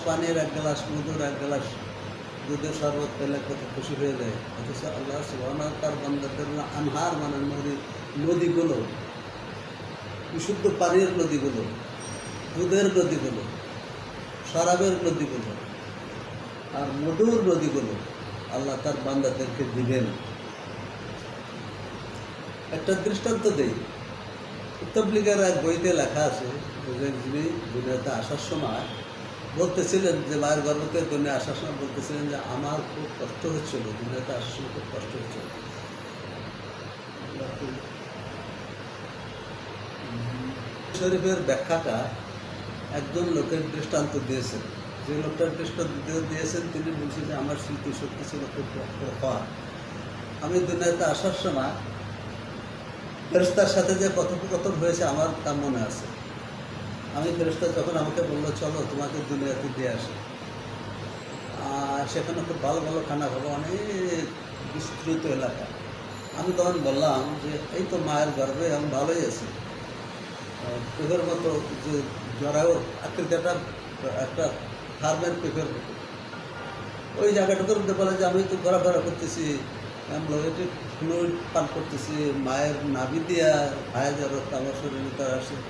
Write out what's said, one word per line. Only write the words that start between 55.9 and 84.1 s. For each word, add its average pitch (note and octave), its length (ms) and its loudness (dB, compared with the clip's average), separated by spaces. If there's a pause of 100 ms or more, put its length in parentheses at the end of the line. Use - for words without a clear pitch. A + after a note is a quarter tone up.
আমি E3 220 2
ফেরেশতা D#3+ 300 2
যখন E3 300 2
আমাকে D3+ 240 2
বলল, D3 380 0
"চলো D3+ 320 0
তোমাকে C#3+ 280 -2 (100)
দুনিয়াতে C#3 460 0
দিয়ে B2+ 140 0
আসি", A2+ 240 -4 (1500)
আর C#3 440 0
সেখানে E3 400 0
খুব G3 160 -2
ভালো D#3 160 4
ভালো D#3+ 300 0
খানা D3 180 2
খাবো, C3+ 220 -2
অনেক F3+ 760 0 (480)
বিস্তৃত D#3 520 -2
এলাকা। C3 400 0 (720)
আমি F3+ 200 2
তখন F3 260 6
বললাম C#3 600 4
যে D3+ 340 -2
এই F#3 140 2
তো F3+ 60 2
মায়ের D3+ 300 4 (100)
গর্ভে C#3+ 380 2
আমি D3 160 2
ভালোই D3+ 260 4
আছি, C#3+ 100 4
আহ, - 1500 -6 (180)
পেটের D#3+ 220 2
মতো E3 420 2 (240)
যে D3 160 2 (400)
জরায়ুর D3+ 380 6 (240)
আকৃতি E3 320 0
একটা, E3+ 200 2 (480)
একটা C3 460 0 (520)
ফার্মের D#3+ 300 4 (100)
পেঁপের D#3 220 0
মতো। - 1600 -6
ওই G3+ 80 8
জায়গাটুকুর F#3+ 460 6
মধ্যে F#3+ 140 2
বলে F#3 240 4
যে F#3+ 80 4
আমি F#3 240 6
তো F#3+ 140 0
ঘোরাফেরা F3+ 280 6
করতেছি, E3 680 0 (580)
আমরা D3+ 200 0
ওই D#3+ 220 2
যে F3+ 60 0 (360)
ফ্লুইড E3+ 320 2 (220)
পান D#3 220 4
করতেছি, D3+ 640 0
মায়ের C#3 360 2 (120)
নাভি C3+ 420 2
দিয়া D#3 440 6 (220)
হাজার C#3 420 2